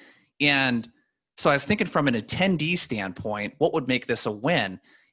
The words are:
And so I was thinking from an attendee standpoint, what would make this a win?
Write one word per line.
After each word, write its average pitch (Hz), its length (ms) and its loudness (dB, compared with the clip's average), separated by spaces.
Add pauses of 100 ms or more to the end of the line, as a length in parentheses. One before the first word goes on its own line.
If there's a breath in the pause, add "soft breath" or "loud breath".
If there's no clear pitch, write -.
(400 soft breath)
And 135 500 2 (460)
so - 140 2
I 143 40 6
was 135 100 0
thinking 208 220 0
from 151 220 2
an 123 60 4
attendee 170 640 0
standpoint, 104 800 -6
what - 160 2
would 139 140 -2
make 127 180 0
this 117 200 -2
a 113 60 -2
win? 107 480 -2 (320 soft breath)